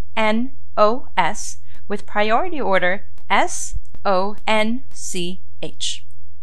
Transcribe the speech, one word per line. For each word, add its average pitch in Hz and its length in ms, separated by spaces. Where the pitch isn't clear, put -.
N, 220 360
O, 214 400
S, - 420
with 202 180
priority 254 540
order 190 460
S, 277 460
O, 196 320
N, 220 460
C, 180 500
H. - 460